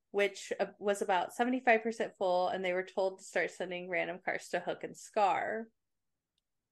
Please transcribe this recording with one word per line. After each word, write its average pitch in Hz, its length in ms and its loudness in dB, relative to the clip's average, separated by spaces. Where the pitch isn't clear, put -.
which, 196 380 0
uh, 190 60 0
was 208 240 0
about 196 320 2
seventy-five 247 480 4
percent 226 340 -2
full, 180 320 2
and 190 160 -2
they 180 80 2
were 185 140 0
told 190 320 -2
to - 60 -20
start 170 260 0
sending 180 400 -8
random 170 340 -2
cars - 260 -4
to 175 100 0
Hook 175 240 -4
and 170 120 -10
Scar." 214 680 0